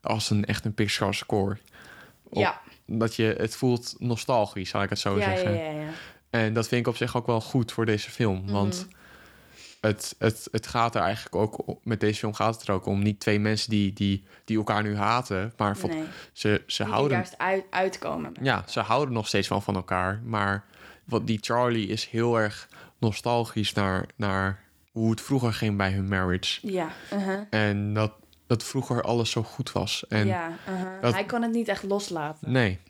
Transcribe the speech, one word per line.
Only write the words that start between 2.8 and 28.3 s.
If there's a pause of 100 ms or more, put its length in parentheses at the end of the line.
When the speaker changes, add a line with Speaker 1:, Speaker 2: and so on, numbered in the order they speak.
Speaker 1:
dat
je,
het
voelt
nostalgisch,
zal
ik
het
zo
Speaker 2:
Ja,
Speaker 1:
zeggen.
Speaker 2:
ja,
ja, (100)
ja. (400)
Speaker 1:
En
dat
vind
ik
op
zich
ook
wel
goed
voor
deze
film.
Speaker 2:
Mhm.
Speaker 1:
Want (960)
het,
het,
het
gaat
er
eigenlijk
ook
o-,
met
deze
film
gaat
het
er
ook
om.
Niet
twee
mensen
die,
die, (200)
die
elkaar
nu
haten,
maar
van,
Speaker 2:
Nee. (280)
Speaker 1:
ze,
ze
Speaker 2:
Die
er
Speaker 1:
houden
Speaker 2:
juist
uit-,
uitkomen. (100)
Speaker 1:
Ja,
ze
houden
nog
steeds
wel
van
elkaar.
Maar (400)
wat,
die
Charlie
is
heel
erg (300)
nostalgisch
naar, (100)
naar (300)
hoe
het
vroeger
ging
bij
hun
marriage.
Speaker 2:
Ja, (240)
uh-huh. (100)
Speaker 1:
En
dat, (340)